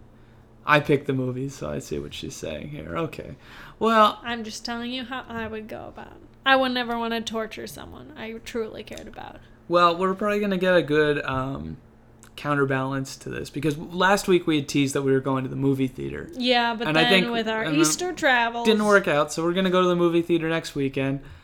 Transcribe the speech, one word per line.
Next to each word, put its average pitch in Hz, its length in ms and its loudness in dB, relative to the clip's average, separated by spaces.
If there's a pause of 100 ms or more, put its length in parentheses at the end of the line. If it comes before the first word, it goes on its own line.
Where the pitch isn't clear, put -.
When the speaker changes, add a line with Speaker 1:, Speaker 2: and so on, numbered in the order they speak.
Speaker 1:
<laughs> - 600 -20
I 147 140 6
picked 143 280 2
the 139 60 -2
movies, 131 420 -4
so 151 140 -10
I 143 100 -6
see - 180 -8
what 139 160 -8
she's - 220 -10
saying 80 340 -10
here. 151 260 -10
Okay. - 400 -8 (440)
Well 214 440 4
Speaker 2:
I'm 233 200 -8
just 220 200 -12
telling 240 280 -8
you 254 140 -6
how 254 220 -10
I 226 200 -8
would 220 200 -10
go - 200 -12
about - 200 -16
it. - 200 -20 (180)
I 269 100 6
would 262 160 2
never 240 260 -4
wanna 233 240 -4
torture 220 460 -8
someone - 500 -16
I 226 160 -12 (120)
truly 220 380 -8
cared - 240 -16
about. - 300 -14 (300)
Speaker 1:
Well, 175 300 6
we're 185 160 0
probably 208 280 -2
gonna 196 160 0
get 180 180 4
a 170 80 8
good, 147 420 2
um, 135 520 -4 (580)
counterbalance 135 840 -2
to - 120 -14
this, 131 200 -8
because 147 280 -2
last 180 500 2
week 180 200 4
we 160 100 4
had 143 100 -2
teased 139 280 2
that 139 80 0
we 135 80 4
were 135 80 6
going 131 240 0
to 131 60 -8
the 135 60 -8
movie 135 320 2
theater. 139 460 -8
Speaker 2:
Yeah, 240 420 0
but 226 120 -4
Speaker 1:
And - 100 2
I - 60 6
Speaker 2:
then - 80 4 (120)
Speaker 1:
think 233 80 -2
Speaker 2:
with 226 160 -2
our 220 160 -2
Speaker 1:
and 294 120 -2
then 311 60 4
Speaker 2:
Easter 330 320 0
travels 233 520 2
Speaker 1:
didn't 214 200 4
work 202 220 6
out, 151 240 2
so 165 120 -2
we're 175 100 2
gonna 190 160 2
go 185 120 4
to 180 60 4
the 175 80 4
movie 170 260 2
theater 165 280 0
next 165 260 -4
weekend, 139 460 -2 (220)